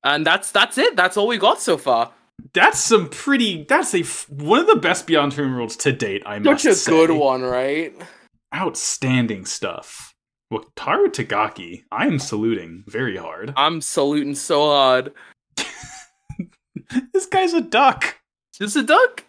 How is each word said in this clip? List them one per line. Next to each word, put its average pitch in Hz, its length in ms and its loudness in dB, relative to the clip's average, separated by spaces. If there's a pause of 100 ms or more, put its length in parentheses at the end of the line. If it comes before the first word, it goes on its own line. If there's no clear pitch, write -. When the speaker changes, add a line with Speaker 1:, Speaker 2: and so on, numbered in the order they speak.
Speaker 1:
And 147 200 0
that's, 165 260 0
that's - 260 2
it. 440 180 2
That's 180 220 2
all 208 100 2
we 240 100 0
got 220 240 2
so 170 160 0
far. 120 340 0 (420)
Speaker 2:
That's 208 260 4
some 196 300 2
pretty, 220 600 -2
that's 285 240 2
a 185 80 2
f-, - 280 -8
one 147 320 2
of 370 60 0
the 440 100 8
best 175 300 -2
Beyond 147 260 2
Two 143 160 -4
Worlds 120 280 -6
to - 140 0
date, 104 340 -4
I 104 140 -8
must 285 240 0
Speaker 1:
Such 269 80 4
a 185 40 4
Speaker 2:
say. - 160 -2
Speaker 1:
good 160 200 6
one, 135 300 0
right? 131 520 -4 (640)
Speaker 2:
Outstanding 127 920 -2
stuff. - 680 -10 (400)
Wataru 214 540 -2
Tagaki, 101 840 -4
I 120 160 -2
am 165 120 0
saluting 104 680 -4
very 110 300 -6
hard. 90 400 -12
Speaker 1:
I'm 156 240 0
saluting 143 540 -2
so 147 340 0
hard. 131 420 4 (460)
Speaker 2:
<laughs> - 60 -6 (1500)
This 381 120 0
guy's 359 280 0
a 330 80 2
duck. - 580 2 (380)
Speaker 1:
Just 208 180 -4
a 277 80 2
duck? 427 460 4